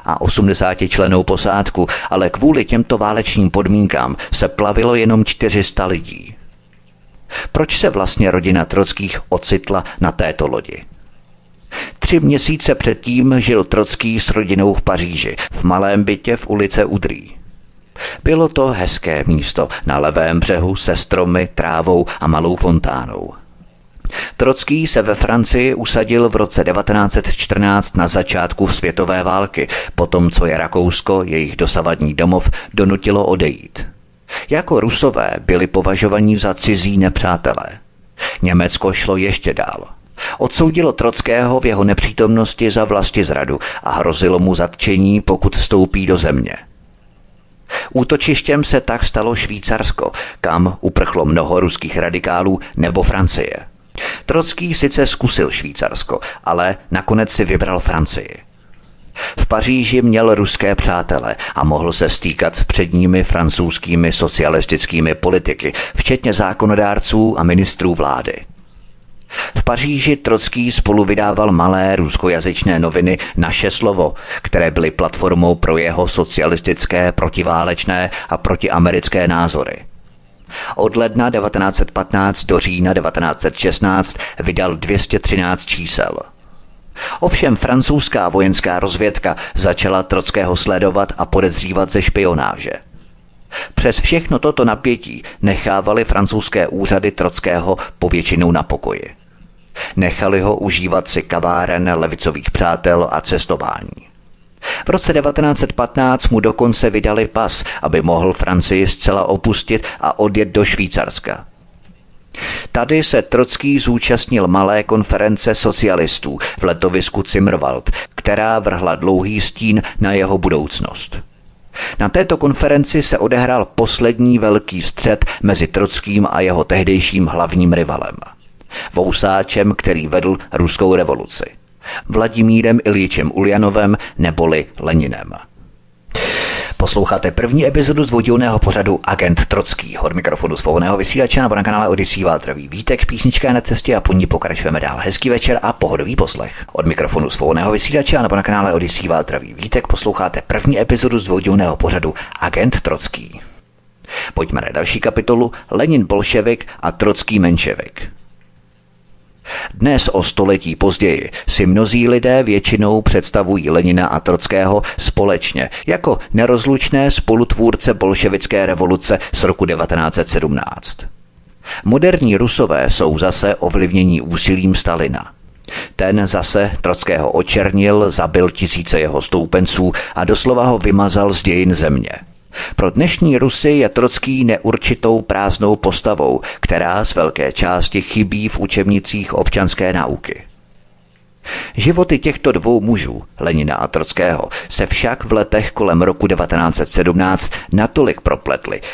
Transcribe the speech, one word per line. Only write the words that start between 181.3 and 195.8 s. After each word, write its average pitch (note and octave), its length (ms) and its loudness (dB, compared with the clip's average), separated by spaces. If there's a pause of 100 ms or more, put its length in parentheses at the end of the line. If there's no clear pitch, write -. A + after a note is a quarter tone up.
z - 100 -2
dějin F#2 320 2
země. D2 360 0 (640)
Pro F#2 140 2
dnešní D#3 480 2
Rusy C3+ 320 2
je C#3+ 180 4
Trocký B2+ 560 0
neurčitou A2+ 800 0
prázdnou G2+ 540 0
postavou, D2 640 0 (200)
která F2 440 0
z - 100 -4
velké D#2 380 0
části F2+ 480 0
chybí G#2+ 480 -2
v - 100 -6
učebnicích G2 760 -2
občanské F#2 580 0
nauky. - 500 -6 (1300)
Životy E3 420 2
těchto D3 340 0
dvou A2 280 2
mužů, F#2 420 -2 (180)
Lenina D2+ 340 0
a G1+ 120 -2
Trockého, D#2+ 640 -2 (200)
se - 180 -2
však - 380 -4
v A2+ 80 -6
letech G#2+ 400 0
kolem F2 300 2